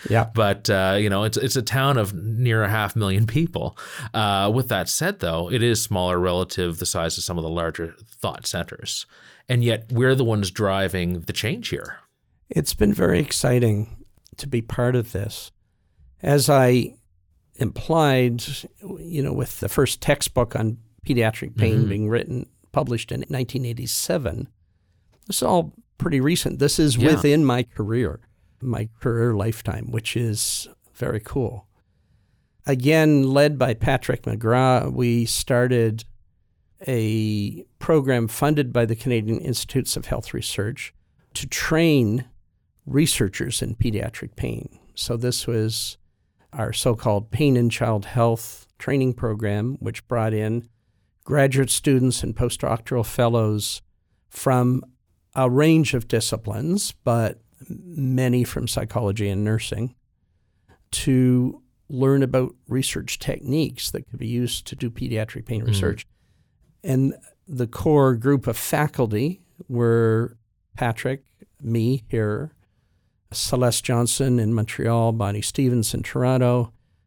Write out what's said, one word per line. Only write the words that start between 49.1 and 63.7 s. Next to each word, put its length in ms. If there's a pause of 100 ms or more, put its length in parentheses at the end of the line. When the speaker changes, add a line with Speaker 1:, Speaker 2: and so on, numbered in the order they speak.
Speaker 1:
program, 640
which 280
brought 260
in 360 (540)
graduate 460
students 540
and 120
postdoctoral 720
fellows 760 (480)
from 540 (520)
a 140
range 440
of 140
disciplines, 840 (100)
but 380 (280)
many 720
from 240
psychology 600
and 140
nursing, 500 (1000)
to 720 (280)
learn 340
about 320 (120)
research 520
techniques 720